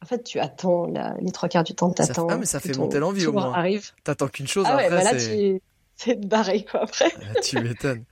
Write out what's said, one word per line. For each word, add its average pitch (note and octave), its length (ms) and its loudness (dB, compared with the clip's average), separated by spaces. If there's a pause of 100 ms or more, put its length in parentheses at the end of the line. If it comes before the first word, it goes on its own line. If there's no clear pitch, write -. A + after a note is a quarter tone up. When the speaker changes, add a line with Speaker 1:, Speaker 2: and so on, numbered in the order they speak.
Speaker 1:
en E3 40 -18
fait, A#3+ 160 -4
tu - 160 -8
attends F3 480 0
la... - 340 -4
les F#3 120 -2
trois - 160 -4
quarts E3+ 160 4
du - 100 -10
temps, F3 220 2
Speaker 2:
Ça D#3 100 4
fait, C3 60 -2
Speaker 1:
t'attends E3+ 180 -2
Speaker 2:
ah, G3+ 60 0
mais A#3 100 -4
ça D3 140 -2
Speaker 1:
que F3+ 80 -8
Speaker 2:
fait C3+ 60 -2
Speaker 1:
ton C3+ 80 0
Speaker 2:
monter C#3+ 180 0
l'envie F#3 260 0
au D3+ 60 0
Speaker 1:
tour G3+ 80 2
Speaker 2:
moins. B2+ 140 -2
Speaker 1:
arrive. F#3 360 0 (140)
Speaker 2:
T'attends C#3+ 240 -2
qu'une C3+ 180 -10
chose, G3 220 0
Speaker 1:
Ah F3+ 80 4
ouais, G#3+ 80 4
Speaker 2:
après, E3+ 140 4
Speaker 1:
bah G3+ 140 4
là, B3+ 60 2
Speaker 2:
c'est A3+ 180 -2
Speaker 1:
tu... G3 240 2 (360)
c'est A#3 240 0
de G3+ 80 -6
barrer, G#3 360 2
quoi, - 200 -2
après. - 320 2
Speaker 2:
Ah, G#2+ 260 -4
tu - 180 -2
m'étonnes. A#2+ 520 -4